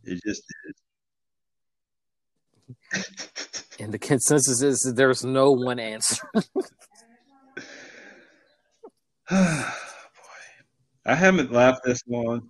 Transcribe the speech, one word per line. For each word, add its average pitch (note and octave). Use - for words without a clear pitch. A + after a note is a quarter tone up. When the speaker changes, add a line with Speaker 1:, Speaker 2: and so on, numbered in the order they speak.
Speaker 1:
It F2+
just G#2
is. F#3+
<laughs> -
Speaker 2:
And G#2+
the G#2
consensus C3+
is C3+
that B2+
there's C3
no C3+
one B2
answer. A2
<laughs> -
Speaker 1:
<sighs> A3
Boy, E3+
I A#2+
haven't E3
laughed B2+
this B2
long. A#2+